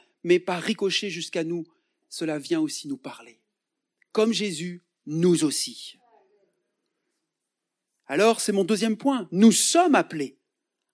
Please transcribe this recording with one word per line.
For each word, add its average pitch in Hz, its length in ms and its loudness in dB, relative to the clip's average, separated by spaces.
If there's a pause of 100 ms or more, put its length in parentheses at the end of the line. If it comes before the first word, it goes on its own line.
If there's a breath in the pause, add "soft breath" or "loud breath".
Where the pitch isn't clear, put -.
(240 soft breath)
mais 175 140 4
par 175 240 -6
ricochet 202 480 -4
jusqu'à 165 340 -8
nous, 165 220 -8 (420)
cela 156 300 -8
vient 156 220 -4
aussi 151 280 -6
nous 135 80 -6
parler. 117 460 -18 (680)
Comme 220 200 2
Jésus, 180 500 -6 (220)
nous 160 400 2
aussi. - 540 -6 (2000)
Alors, 214 340 2
c'est 208 120 -2
mon 196 120 2
deuxième 214 320 0
point. 262 360 -2
Nous 202 200 8
sommes 330 420 4
appelés 160 420 -2 (580)